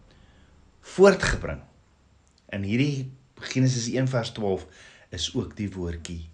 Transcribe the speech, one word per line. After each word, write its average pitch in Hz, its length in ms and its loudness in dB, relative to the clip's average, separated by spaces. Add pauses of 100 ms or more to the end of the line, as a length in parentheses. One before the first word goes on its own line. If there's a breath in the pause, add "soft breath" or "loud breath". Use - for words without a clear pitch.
(800 soft breath)
Voortgebring. - 800 4 (880)
In 98 140 -4
hierdie 131 480 0 (280)
Genesis 127 540 0
een 131 140 0
vers 120 240 -2
twaalf 98 340 -2 (440 loud breath)
is - 260 -6
ook 113 200 -4
die 104 140 -4
woordjie 85 640 -8